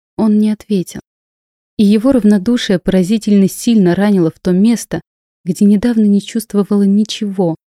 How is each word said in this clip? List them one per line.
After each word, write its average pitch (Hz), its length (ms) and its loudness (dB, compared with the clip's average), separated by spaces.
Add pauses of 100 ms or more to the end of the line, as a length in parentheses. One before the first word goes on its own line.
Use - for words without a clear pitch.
(160)
Он 214 220 0
не 214 140 0
ответил, - 500 -6 (760)
и 214 60 2
его 214 280 2
равнодушие 208 680 0
поразительно 196 680 0
сильно 190 480 0
ранило 190 340 0
в - 100 -10
то 185 120 -2
место, 202 500 -2 (420)
где 185 220 -2
недавно 214 380 2
не 202 180 2
чувствовала 202 640 -4
ничего 196 720 -2 (120)